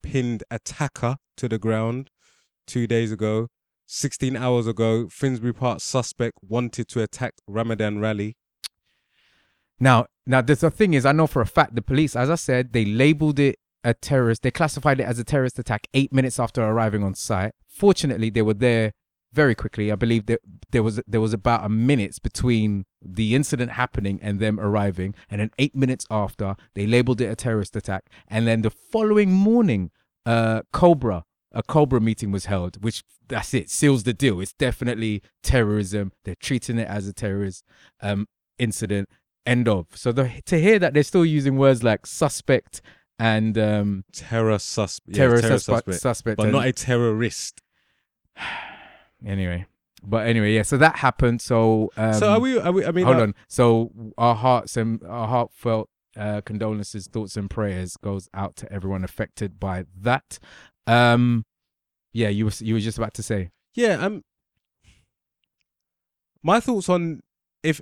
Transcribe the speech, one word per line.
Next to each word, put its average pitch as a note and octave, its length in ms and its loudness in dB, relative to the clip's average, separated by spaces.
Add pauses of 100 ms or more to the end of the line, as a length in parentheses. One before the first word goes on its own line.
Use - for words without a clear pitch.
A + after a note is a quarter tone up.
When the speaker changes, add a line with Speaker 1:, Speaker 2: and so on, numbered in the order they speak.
Speaker 1:
pinned B2 480 -4
attacker B2+ 640 -6 (200)
to B2+ 100 -6
the A2 100 -2
ground A2+ 520 -4 (560)
two A#2+ 220 -4
days A2+ 240 0
ago. A2 360 -2 (380)
Sixteen C3 500 -4
hours B2 320 0
ago, A2+ 420 0
Finsbury B2 440 -4
Park B2 260 -2
suspect - 640 -4
wanted A#2 480 -4
to A2+ 120 -4
attack - 340 -6 (120)
Ramadan G#2+ 520 -4
rally. G#2+ 360 -2 (1400)
Speaker 2:
Now, B2 280 4 (180)
now, C3 160 2
the, C3+ 140 2
the D3+ 160 2
thing G3 220 2
is, C3 120 2
I C#3 60 4
know D#3 160 4
for C3 140 0
a G#2 40 2
fact C3+ 300 0
the A#2 60 -2
police, C#3+ 340 0
as B2 140 0
I E3+ 60 2
said, B2+ 380 -2
they A#2 100 2
labeled C#3+ 560 2
it C#3 200 2 (240)
a A#2+ 100 2
terrorist. A#2+ 480 0
They B2+ 100 0
classified C#3+ 480 0
it B2 40 0
as A#2+ 160 -4
a A#2 40 -4
terrorist C3 360 -2
attack G#2+ 340 -6
eight C3+ 180 0
minutes C3 280 0
after A#2 240 -2
arriving A2 400 0
on F#2+ 100 -2
site. G2+ 400 -4 (160)
Fortunately, B2+ 640 0
they A2 100 0
were G#2+ 140 2
there A2+ 360 2 (400)
very C#3+ 220 2
quickly. G#2+ 380 -4
I G#2 40 0
believe A#2 300 0
that A2+ 160 -2 (300)
there A#2+ 100 2
was, G#2+ 260 0
there A2 140 0
was A2 100 0
about A#2 320 0
a G#2 60 -4
minute A2+ 540 2
between G#2+ 640 0 (160)
the G#2+ 340 -2
incident C3 380 -2
happening G2+ 480 -4
and G2+ 180 -4
them G#2+ 200 0
arriving, G2+ 540 -2 (160)
and G#2 100 -6
then G#2+ 200 -2
eight C#3+ 160 0
minutes C3 340 0
after, G2+ 460 -4 (180)
they G2+ 140 -4
labeled A#2+ 340 2
it A#2 60 -2
a A2 80 -6
terrorist A2 400 -4
attack. G2 340 -8 (180)
And A2+ 200 0
then A2+ 160 2
the G#2+ 80 0
following G#3 600 2
morning, F#3+ 600 4 (340)
uh, A2+ 380 0 (100)
Cobra, B2+ 500 4 (280)
a A2+ 100 -6
Cobra C3+ 400 2
meeting A2 300 -2
was G2 140 -4
held, G2 380 -4
which, A2+ 200 -4 (240)
that's - 260 -6
it, - 160 -2
seals C3+ 340 2
the A#2+ 100 -2
deal. G2 280 0
It's - 120 -10
definitely A2+ 680 -4 (220)
terrorism. G#2 720 0 (120)
They're F#2 100 -10
treating A#2+ 440 -4
it A2+ 80 -4
as G2+ 200 -6
a G2+ 60 -10
terrorist, G2 500 -6 (380)
um, G2+ 260 -4 (300)
incident. G2+ 500 -4 (380)
End B2 240 2
of. F#2 260 0
So B2 160 -4
the, B2 360 -2
to E3 120 2
hear G#3 180 4
that E3+ 160 0
they're D3 100 4
still F3 220 4
using C#3 300 2
words C3+ 260 4
like A2 240 0
suspect - 760 -2 (360)
and, A2 400 2
um, G#2 540 0
Speaker 1:
Terror A2 480 0
sus-, - 480 -6
yeah, F2+ 80 -10
Speaker 2:
terror A#2+ 240 6
Speaker 1:
terror A2+ 140 2
Speaker 2:
suspe-, B2 80 2
Speaker 1:
suspect, A2+ 400 -2
Speaker 2:
suspect A2+ 360 -2
Speaker 1:
but G#2 60 0
Speaker 2:
and G#2+ 80 2
Speaker 1:
not B2+ 160 2
a B2+ 60 -2
terrorist. A#2+ 880 -2 (760)
Speaker 2:
<sighs> - 60 -14 (840)
Anyway, F2+ 400 -4 (380)
but A2 240 -2
anyway, A2 260 2
yeah. A2 80 2
So C3+ 160 0
that D#3 200 4
happened. B2 440 2
So, A2+ 560 2
um, A2 160 0
Speaker 1:
So G#3 160 4
are A3 100 6
we, B3+ 200 2
are F3 120 0
we, F#3 140 2
I E3 60 -2
mean, F3 140 2
Speaker 2:
hold B2+ 120 6
Speaker 1:
uh, A#2 40 4
Speaker 2:
on. G#2 140 0 (120)
So A#2 440 2 (240)
our A#2 200 2
hearts B2 420 0
and A2+ 300 -2
our A2+ 200 -6
heartfelt, A#2 600 -2 (260)
uh, G#2 260 -6
condolences, G#2+ 640 -6
thoughts, G#2+ 280 -8
and G2+ 140 -6
prayers F#2 480 -6
goes G2 360 -8
out G2 240 -8
to - 140 -16
everyone F#2+ 320 -4
affected - 560 -8
by F#2 260 -6 (160)
that. A#2+ 360 -2 (480)
Um, A#2+ 600 4 (680)
yeah, A2+ 160 0
you G#2 160 0
were, G#2 140 0
you A2 160 -2
were A2 40 2
just A2 200 -4
about G#2+ 160 -6
to A2 80 -10
say. F#2+ 260 -4 (240)
Speaker 1:
Yeah, A#3 200 2
um, G3 300 -4 (2250)
my F#3+ 160 4
thoughts A3 280 -2
on, E3+ 340 0 (420)
if D3+ 180 0